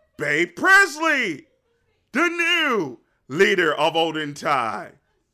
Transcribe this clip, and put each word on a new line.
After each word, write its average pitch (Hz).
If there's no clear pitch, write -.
Babe 151
Presley, 311
the 330
new 320
leader 180
of 151
Odentai. 151